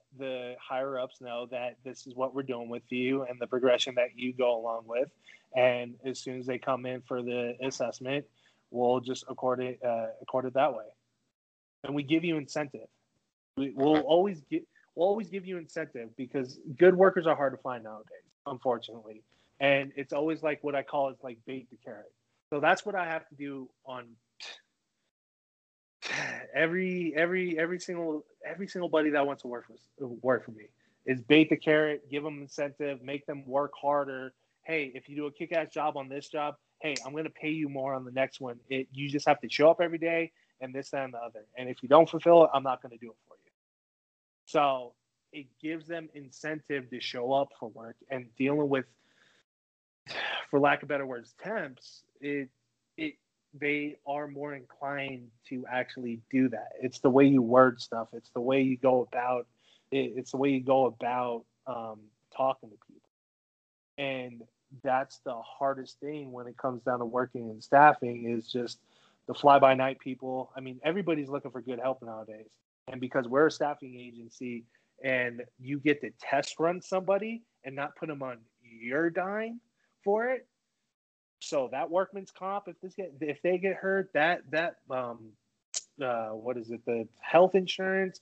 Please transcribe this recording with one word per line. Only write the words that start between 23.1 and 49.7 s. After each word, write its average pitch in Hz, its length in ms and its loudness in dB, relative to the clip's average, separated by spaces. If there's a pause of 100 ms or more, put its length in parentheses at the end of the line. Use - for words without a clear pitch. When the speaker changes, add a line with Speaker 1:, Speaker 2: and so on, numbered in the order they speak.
Speaker 1:
to - 80 -20
do 139 340 -10 (160)
on 120 300 -14 (1900)
<sighs> - 520 -8
every, 175 600 0
every, 175 420 0
every 170 220 -2
single, 165 440 -6 (200)
every 180 240 -10
single 175 200 -6
buddy 156 220 2
that 143 160 2
wants 139 160 -6
to 127 60 -10
work 120 180 -10
for, - 400 -14
work 120 380 0
for - 80 -16
me 107 120 -18 (420)
is 127 140 0
bait 151 300 8
the 160 60 4
carrot, 151 540 2
give 143 140 -6
'em 147 180 -8
incentive, 139 600 -8
make 143 240 -10
them 139 200 -10
work 139 340 -2
harder. 135 520 -2 (320)
"Hey, 151 300 -4
if 127 140 -16
you 143 80 -12
do 147 100 -6
a 143 60 -8
kick-ass 160 380 -4
job 151 260 -2
on 135 120 -8
this 139 200 -10
job, 147 280 -4 (240)
hey, 143 240 -4
I'm 156 100 -10
gonna 156 160 -6
pay - 200 -8
you 156 180 -4
more 139 260 -4
on 131 100 -6
the 127 80 -14
next 131 280 -2
one. 123 180 -10 (100)
It, 135 240 -4
you 139 160 -6
just 143 180 -2
have 147 140 4
to 147 100 -10
show 151 200 8
up 165 100 4
every 170 180 0
day 165 340 -2 (280)
and 131 140 -10
this, 135 160 -8
that, 139 140 -4
and 127 100 -12
the 120 40 -10
other. 113 280 -14 (100)
And 127 120 -8
if 127 140 -10
you 123 60 -10
don't 156 200 10
fulfill 170 360 10
it, 151 100 4
I'm 135 80 4
not 131 200 -4
gonna 120 160 -18
do 117 120 -16
it - 60 -20 (120)
for - 160 -20
you." - 60 -20 (960)
So 135 480 0 (380)
it 147 140 -14 (140)
gives 156 260 -8
them 165 280 -10
incentive 143 760 -8
to 123 100 -10
show 123 320 -4
up 139 260 2
for 117 100 -12
work, 117 280 -16 (140)
and 123 260 -8
dealing 143 320 0
with, 135 180 0 (1200)